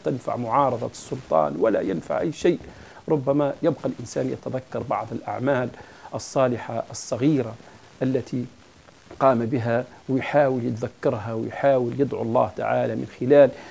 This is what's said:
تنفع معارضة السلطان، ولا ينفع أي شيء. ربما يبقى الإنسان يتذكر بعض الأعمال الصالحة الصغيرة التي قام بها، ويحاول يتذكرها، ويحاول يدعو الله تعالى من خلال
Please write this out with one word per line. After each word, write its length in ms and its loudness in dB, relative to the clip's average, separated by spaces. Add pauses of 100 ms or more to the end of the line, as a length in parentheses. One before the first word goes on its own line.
تنفع 320 -4
معارضة 500 0
السلطان، 720 0
ولا 220 2
ينفع 400 -2
أي 120 -2
شيء. 260 2 (500)
ربما 540 0
يبقى 220 0
الإنسان 460 -4
يتذكر 520 -6
بعض 300 -4
الأعمال 560 -2 (460)
الصالحة 760 -2
الصغيرة 640 0 (480)
التي 420 -2 (760)
قام 260 4
بها، 380 0 (240)
ويحاول 560 2
يتذكرها، 680 -4
ويحاول 680 0
يدعو 220 -2
الله 340 2
تعالى 380 0
من 120 -4 (140)
خلال 300 8 (200)